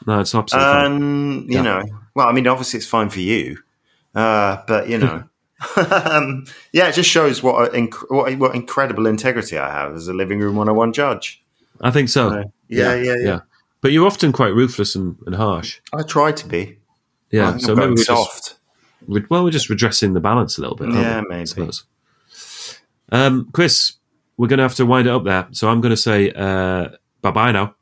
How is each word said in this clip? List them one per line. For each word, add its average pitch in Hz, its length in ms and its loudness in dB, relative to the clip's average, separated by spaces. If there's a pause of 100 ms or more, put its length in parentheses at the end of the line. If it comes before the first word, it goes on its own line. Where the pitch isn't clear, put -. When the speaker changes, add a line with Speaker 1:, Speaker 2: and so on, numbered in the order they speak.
Speaker 1:
No, 107 140 2
it's 92 120 -4
absolutely 131 380 2
fine. 143 220 4
Speaker 2:
Um, 143 560 -2
you 123 80 0
Speaker 1:
Yeah. - 40 2
Speaker 2:
know, 98 220 0 (320)
well, 135 140 4
I - 20 2
mean, 127 160 2
obviously 127 300 -2
it's 107 100 -10
fine 107 220 0
for 95 100 -10
you, 90 380 -2 (580)
uh, 104 500 0
but, 110 220 0
you 113 100 -2
know, 98 280 -2 (340)
Speaker 1:
<laughs> - 160 -8
Speaker 2:
<laughs> - 0 - (160)
um, 151 540 -2 (260)
yeah, 175 160 4
it 147 80 -2
just 175 140 2
shows 147 340 2
what 120 240 2
a - 100 -4
inc-, - 320 -4
what, 131 300 0
what 131 160 2
incredible 120 520 -2
integrity 110 500 -2
I 69 140 -4
have 71 220 -6
as 82 140 -12
a 92 60 -6
Living 95 260 -4
Room 104 160 -2
one 104 140 2
oh 107 40 4
one 113 200 2
judge. - 500 -4 (380)
Speaker 1:
I 127 100 0
think 135 180 4
so. 120 200 2
Speaker 2:
So, 101 220 -4 (180)
yeah, 123 240 2
Speaker 1:
Yeah, - 20 0
Speaker 2:
yeah, 123 80 -2
yeah. 123 120 0 (120)
Speaker 1:
yeah. 90 120 0 (420)
But 135 100 4
you're 160 160 6
often 185 240 2
quite 117 240 2
ruthless 123 400 2
and, 92 300 -6
and 92 100 -6
harsh. 98 440 -4 (140)
Speaker 2:
I 156 100 -6
try 156 280 2
to - 160 -8
be. 90 300 -6 (520)
Speaker 1:
Yeah, 104 200 2
Speaker 2:
I - 20 0
think 123 120 -4
Speaker 1:
so 113 100 0
Speaker 2:
I'm 113 40 4
Speaker 1:
maybe - 100 4
Speaker 2:
going 127 40 2
Speaker 1:
we're 120 60 2
just 113 100 2
Speaker 2:
soft. - 480 -2 (520)
Speaker 1:
re-, 101 220 -2
well, 175 140 2
we're 175 80 4
just 156 180 -2
redressing 104 440 0
the 90 60 0
balance 104 380 0
a - 40 -8
little 65 140 -6
bit, - 140 -8
aren't 120 100 0
Speaker 2:
Yeah, 113 220 -2
Speaker 1:
we? 104 60 -6
I - 100 -12
Speaker 2:
maybe. 85 80 -8
Speaker 1:
suppose. 85 380 -8 (1300)
Um, 131 420 2
Chris, - 400 2 (440)
we're 120 100 2
gonna 135 160 4
have 127 120 0
to 131 100 2
wind 123 220 4
it 120 60 2
up 113 120 0
there. 92 260 0
So - 180 -2
I'm 113 120 2
gonna 117 160 2
say, 101 340 2
uh, 95 580 -2 (320)
bye-bye 110 300 2
now. 101 300 -2